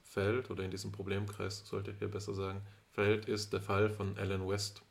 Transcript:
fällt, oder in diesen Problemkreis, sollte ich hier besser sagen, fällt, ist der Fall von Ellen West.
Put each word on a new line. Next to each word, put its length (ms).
fällt, 460
oder 140
in 60
diesen 220
Problemkreis, 760
sollte 260
ich 60
hier 100
besser 260
sagen, 260
fällt, 340
ist 300
der 80
Fall 260
von 300
Ellen 280
West. 440